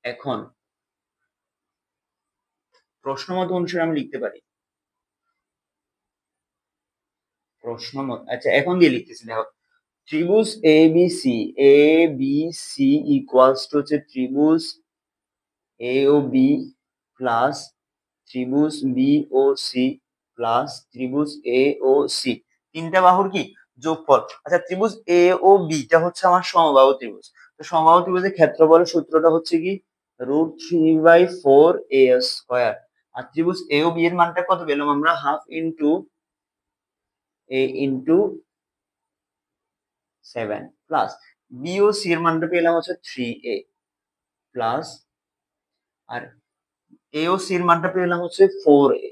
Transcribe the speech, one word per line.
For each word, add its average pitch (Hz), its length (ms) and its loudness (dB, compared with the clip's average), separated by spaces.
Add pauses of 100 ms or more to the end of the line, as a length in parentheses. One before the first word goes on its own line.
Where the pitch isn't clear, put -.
এখন 120 340 -10 (2750)
প্রশ্ন 135 240 -10 (100)
মতে 180 200 -4
অনুসারে 170 280 -4
আমি 165 140 -4
লিখতে 131 220 -12
পারি। 107 160 -10 (3250)
প্রশ্ন 117 320 -14 (140)
মত-, 120 240 -12
আচ্ছা, 123 160 -6 (120)
এখন 180 200 -4
দিয়ে 151 160 4
লিখতেছি, - 340 -14
দেখো। 110 140 -6 (640)
ত্রিভুজ 180 400 0 (300)
এবিসি, 160 600 2 (360)
এবিসি 147 1160 0 (260)
equals 131 520 2
to - 100 -10
হচ্ছে 147 180 -4 (140)
ত্রিভুজ 143 520 0 (1200)
এওবি 131 680 2 (680)
প্লাস 127 400 -2 (720)
ত্রিভুজ 139 460 -2 (220)
বিওসি 135 880 0 (500)
প্লাস 117 320 -2 (240)
ত্রিভুজ 131 380 -6 (300)
এওসি। 139 720 0 (400)
তিনটা 165 340 -4
বাহুর 185 280 4
কি? 175 80 -2 (400)
যোগফল। 156 380 0 (240)
আচ্ছা, 175 220 -2
ত্রিভুজ 190 260 -4 (280)
এওবি 175 600 4 (100)
টা 165 140 0
হচ্ছে 175 260 -6
আমার 180 220 2
সমবাহু 143 460 6
ত্রিভুজ। 104 280 -16 (300)
তো - 140 -20
সমবাহু 165 340 4
ত্রিভুজের 185 340 -2
ক্ষেত্রফলের 165 540 4
সূত্রটা 160 420 0
হচ্ছে 165 200 -4 (100)
কি? 185 80 -4 (480)
root 147 300 -2 (140)
three 160 280 0 (140)
by 170 140 8 (220)
four 143 280 6 (300)
A - 20 8 (300)
square। 120 440 -4 (400)
আর 127 60 -12 (100)
ত্রিভুজ 175 260 -2 (200)
এওবি 165 300 -2
এর 175 120 -4
মানটা 170 200 0 (100)
কত 180 180 0
পেলাম 147 280 -4
আমরা? 156 160 -2 (120)
half 151 180 -4 (160)
into 160 320 -4 (1700)
A - 20 0 (240)
into 135 340 0 (2250)
seven 104 300 -8 (240)
plus 143 240 -4 (420)
বিওসি 185 600 -2
এর 165 120 -4
মানটা 165 260 -2
পেলাম 170 260 0
হচ্ছে 175 160 -8 (120)
থ্রি 123 200 -10 (280)
এ - 20 -6 (960)
প্লাস, 123 320 -6 (1200)
আর 120 140 -14 (1000)
এওসি 185 360 -4
এর 175 100 -2
মানটা 170 260 0
পেলাম 175 300 -2
হচ্ছে 175 200 2 (180)
ফোর 143 260 4 (200)
এ। - 40 -14